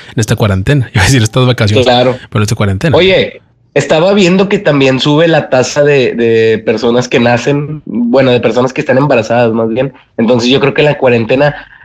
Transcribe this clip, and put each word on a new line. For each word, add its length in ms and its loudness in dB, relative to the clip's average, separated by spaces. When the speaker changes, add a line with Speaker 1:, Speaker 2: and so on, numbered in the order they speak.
Speaker 1:
en 60 -2
esta 160 -2
cuarentena. 540 0
<laughs> 40 -18
Iba 80 0
a 40 2
decir 160 2
estas 240 0
vacaciones, 400 0
Speaker 2:
Claro. 300 2
Speaker 1:
pero 140 -2
esta 100 -4
cuarentena. 420 -2
Speaker 2:
Oye, 460 0
estaba 400 0
viendo 340 2
que 120 0
también 400 0
sube 280 2
la 220 0
tasa 320 0
de, 320 2
de 440 2
personas 500 -2
que 100 -2
nacen, 680 -2
bueno, 460 0
de 100 2
personas 320 -2
que 80 -6
están 180 -2
embarazadas, 540 0
más 160 -2
bien. 240 -4
Entonces, 320 0
yo 100 2
creo 140 0
que 80 0
la 160 0
cuarentena, 560 0